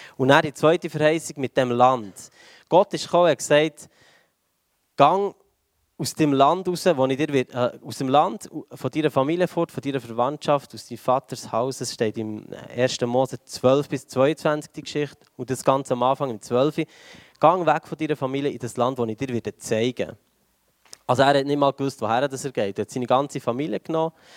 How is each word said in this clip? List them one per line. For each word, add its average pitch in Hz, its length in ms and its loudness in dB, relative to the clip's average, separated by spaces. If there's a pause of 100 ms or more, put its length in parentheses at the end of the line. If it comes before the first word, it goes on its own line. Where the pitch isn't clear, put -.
(160)
Und 131 120 0
dann 147 140 8
die 151 120 -6
zweite 165 360 2
Verheißung 156 500 0
mit 127 160 -4
dem 127 140 2
Land. 120 440 2 (540)
Gott 185 260 4
ist 156 100 -8
gekommen 175 200 4
und 170 60 6
hat 139 80 0
gesagt, 151 500 0 (1080)
«Gang 180 380 2 (640)
aus - 160 -6
dem 151 180 2
Land 156 360 4
raus, 175 160 -6 (100)
wo 131 120 2
ich 131 100 -2
dir 147 120 -2
wird, 139 260 -2
äh, 123 300 -2
aus - 140 -12
dem 135 100 -4
Land, 165 420 0 (200)
von 127 200 -8
deiner 151 200 -2
Familie 165 380 0
fort, 170 240 -4
von 139 100 -10
deiner 135 180 -4
Verwandtschaft, 127 760 -2
aus 113 120 -18
deinem 117 120 -12
Vaters 131 520 -4
Haus.» 123 300 -2
Es 127 140 -8
steht 110 240 -2
im 110 340 -8
ersten 123 560 -4
Mose 127 360 -2
zwölf 139 440 2
bis - 180 -6
zweiundzwanzig 151 640 0
die 156 100 -14
Geschichte - 440 -8 (100)
und 123 120 -10
das 127 160 -6
Ganze 135 300 2
am 123 80 -2
Anfang 131 280 0
im 107 100 -10
zwölf. 131 360 0 (640)
«Gang 170 260 4
weg 156 200 0
von 165 100 -10
deiner 147 200 -4
Familie 139 340 -4
in 120 80 -10
das 120 180 -10
Land, 123 220 0
das 117 100 0
ich 110 80 -6
dir 135 120 -6
werde 117 280 -6
zeigen.» 107 600 -4 (920)
Also 127 160 2
er 139 160 4
hat 139 80 -2
nicht 143 120 -2
mal 139 140 2
gewusst, 139 280 -6
woher 117 280 0
das 131 160 -10
er 139 60 -8
geht. 101 280 -4
Er 107 40 -4
hat - 80 -8
seine 123 160 -6
ganze 135 340 0
Familie 147 380 -4
genommen. 160 340 -4 (240)